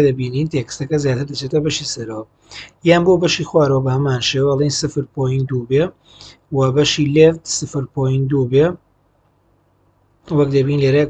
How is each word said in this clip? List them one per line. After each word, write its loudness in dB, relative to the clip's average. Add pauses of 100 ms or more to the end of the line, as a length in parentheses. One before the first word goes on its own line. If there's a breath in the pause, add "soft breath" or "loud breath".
دەبینین، -2
تێکستەکە -6
زیاتر -2
دەچێتە -4
بەشی -4
سەرەوە. -10 (580 loud breath)
یان 6
بۆ 4
بەشی -2
خوارەوە 2
بە -2
هەمان 0
شێوە 0
ئەڵێن 0
سفر -4
پۆینت -2
دوو -4
بێ، 2 (680 loud breath)
و -2 (140)
بەشی 2
لێفت 4
سفر -6
پۆینت -2
دوو 0
بێ، 4 (1600)
وەک 2
دەبین 2
لێرە 4